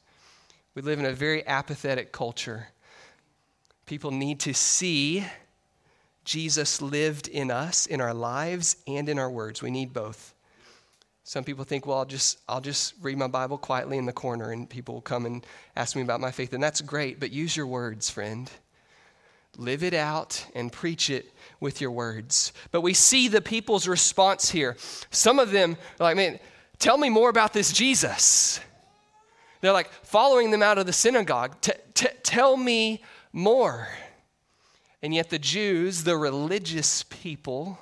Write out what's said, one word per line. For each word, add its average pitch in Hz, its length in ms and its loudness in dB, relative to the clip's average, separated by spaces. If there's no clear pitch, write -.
We 139 60 -12
live 147 180 -4
in 143 40 -2
a 131 80 -2
very 151 340 -2
apathetic 135 680 -4
culture. 117 560 -10
People 143 260 -8
need 139 280 -4
to 143 140 -4
see 170 720 0
Jesus 151 560 -2
lived 147 480 -2
in 135 220 -4
us, 143 340 -2
in 151 160 -4
our 117 140 -2
lives, 143 600 -4
and 143 240 -4
in 143 80 -2
our 131 100 -2
words. 110 320 -8
We 123 100 -8
need 127 220 -6
both. 113 420 -10
Some 131 220 -10
people 135 200 -8
think, 139 220 -6
"Well, 135 120 -2
I'll 131 60 -2
just, 135 340 -4
I'll 123 120 -4
just 139 400 -6
read 139 180 -6
my 135 100 -2
Bible 131 280 -4
quietly 135 400 -4
in 131 100 -4
the 123 60 -6
corner 117 400 -6
and 120 160 -10
people 123 260 -14
will 117 60 -12
come 123 260 -6
and 120 200 -10
ask 123 200 -4
me 135 60 -2
about 120 180 -2
my 127 100 -4
faith." 123 240 -8
And 131 80 -2
that's 151 180 0
great, 143 400 -6
but 135 100 -6
use 156 260 -4
your 147 100 -4
words, 123 440 -6
friend. 110 400 -8
Live 123 260 -4
it 180 120 -2
out 151 600 -4
and 120 180 -6
preach - 380 -4
it 127 220 -6
with 143 200 -6
your 135 100 -4
words. 117 640 -2
But 175 80 2
we 180 140 2
see 247 340 6
the 208 120 4
people's 214 460 0
response 190 640 4
here. 139 260 0
Some 254 280 6
of 233 120 4
them 180 260 4
are 170 60 4
like, 165 100 4
"Man, 190 220 0
tell - 180 6
me 285 140 4
more 220 180 6
about 220 240 4
this 208 200 2
Jesus." - 880 2
They're, 190 120 4
like, 180 180 2
following 240 460 6
them 214 120 6
out 208 140 6
of 190 80 2
the 180 80 -2
synagogue. 156 720 2
"T-, 214 100 0
t-, 247 140 2
tell 262 360 4
me 226 440 2
more." 180 560 2
And 151 120 -2
yet 165 160 0
the 170 80 -2
Jews, 175 680 0
the 170 140 2
religious 156 840 -2
people 156 760 -10